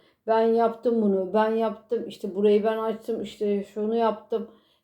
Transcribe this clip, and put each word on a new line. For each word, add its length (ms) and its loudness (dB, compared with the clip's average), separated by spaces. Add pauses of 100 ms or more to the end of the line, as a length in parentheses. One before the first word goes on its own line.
(280)
"Ben 140 2
yaptım 600 2
bunu, 320 2
ben 220 2
yaptım, 520 -4
işte 280 -10
burayı 280 4
ben 140 0
açtım, 460 -4
işte 400 -4
şunu 320 -4
yaptım." 560 -2 (320)